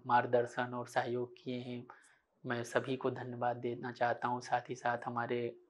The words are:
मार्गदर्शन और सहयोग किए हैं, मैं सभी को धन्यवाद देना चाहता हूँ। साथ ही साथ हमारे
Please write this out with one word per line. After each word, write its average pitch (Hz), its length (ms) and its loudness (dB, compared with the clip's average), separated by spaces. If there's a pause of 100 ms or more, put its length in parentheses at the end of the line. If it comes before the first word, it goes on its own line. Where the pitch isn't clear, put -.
मार्गदर्शन 123 680 4
और 120 120 -4
सहयोग 123 560 0
किए 127 160 -4
हैं, 123 280 -6 (600)
मैं 120 180 0
सभी 127 320 0
को 127 140 0
धन्यवाद 123 460 -2
देना 120 360 -4
चाहता 120 360 2
हूँ। 123 120 0
साथ 123 200 0 (100)
ही 123 40 -2
साथ 120 300 0
हमारे 120 520 -2 (140)